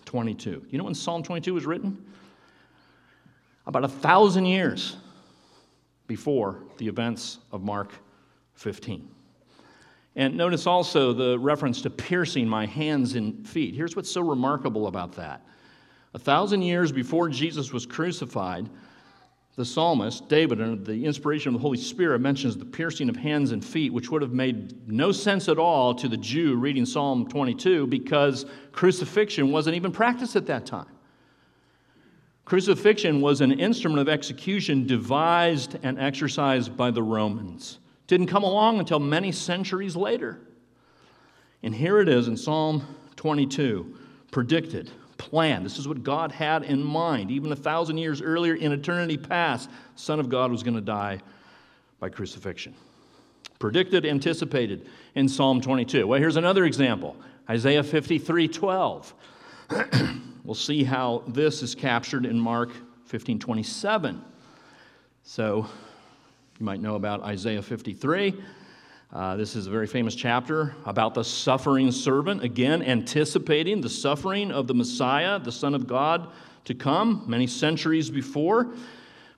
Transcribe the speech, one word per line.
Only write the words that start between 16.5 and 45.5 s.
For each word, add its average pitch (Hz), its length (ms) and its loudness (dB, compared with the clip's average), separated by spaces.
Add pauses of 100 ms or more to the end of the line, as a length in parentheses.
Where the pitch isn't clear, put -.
years 175 320 2
before 160 380 0
Jesus 147 420 -4
was 120 140 -6
crucified, 117 840 -4 (880)
the 123 80 -4
psalmist, 127 640 0
David, 147 320 4
under 113 200 -2
the 107 240 -4
inspiration 147 440 -2
of 123 60 0
the 117 80 0
Holy 135 160 0
Spirit, 147 420 0
mentions 135 360 0
the 95 80 -12
piercing 160 440 -4
of 117 80 -2
hands 147 340 0
and 104 140 -4
feet, 147 280 -2
which 120 160 -4
would 151 140 0
have 123 80 -4
made 123 580 -4
no 139 220 2
sense 196 380 2
at 156 100 4
all 147 380 4
to 135 100 -4
the 110 100 0
Jew 127 380 0
reading 127 320 0
Psalm 131 400 0
twenty-two 143 600 2
because 143 580 2 (240)
crucifixion 180 800 2
wasn't 156 240 2
even 175 160 -2
practiced 240 460 0
at 196 100 0
that 127 180 -4
time. - 220 -10 (1600)
Crucifixion 185 760 4
was 143 200 4
an 135 100 6
instrument 160 500 2
of 139 80 2
execution 147 800 0
devised 147 960 2
and 131 160 -2
exercised 135 800 0
by 123 160 0
the 113 100 0
Romans. 107 760 -4 (260)
Didn't 180 220 4
come 202 160 2
along 214 340 4
until 160 220 2
many 160 320 0
centuries 190 640 -4
later. 196 420 -2 (1300)
And 113 100 -4
here 175 240 4
it 190 100 6
is 120 200 6
in 110 80 -2
Psalm 156 500 0 (300)
twenty-two, 139 800 0 (320)
predicted, 123 640 -2 (260)
planned. 143 480 0